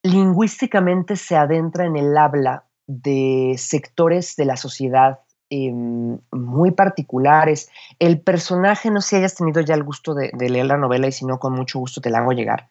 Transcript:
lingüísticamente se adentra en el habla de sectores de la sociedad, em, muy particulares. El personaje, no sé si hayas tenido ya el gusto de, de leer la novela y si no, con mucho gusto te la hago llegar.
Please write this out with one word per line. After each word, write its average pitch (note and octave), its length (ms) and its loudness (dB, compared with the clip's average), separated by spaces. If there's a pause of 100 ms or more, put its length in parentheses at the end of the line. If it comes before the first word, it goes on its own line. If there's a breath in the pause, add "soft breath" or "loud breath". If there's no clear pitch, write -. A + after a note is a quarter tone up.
lingüísticamente F#3+ 1120 2
se F3 200 -4
adentra D#3+ 500 2
en D#3+ 100 -2
el C#3+ 200 0
habla C#3 500 2 (200)
de C3 720 0
sectores E3 760 -2
de D3 100 0
la C3 100 0
sociedad, C3 640 0 (300)
em, A#2+ 720 -4 (120)
muy C3 400 0
particulares. D#3 960 2 (280 loud breath)
El E3+ 240 4
personaje, F#3+ 680 0
no G3+ 100 0
sé - 80 -6
si G3+ 80 0
hayas F#3+ 180 0
tenido D#3+ 260 0
ya D#3 120 0
el D3+ 100 0
gusto D3 300 -8
de, C#3 200 -4
de B2 160 -4
leer B2+ 180 0
la C#3+ 100 2
novela C3 300 0
y C3+ 40 0
si C3 140 -10
no, B2+ 140 -4
con C3 140 -4
mucho B2+ 260 -6
gusto B2+ 220 -8
te A#2+ 80 -4
la A2+ 100 0
hago B2 140 0
llegar. A2+ 380 -4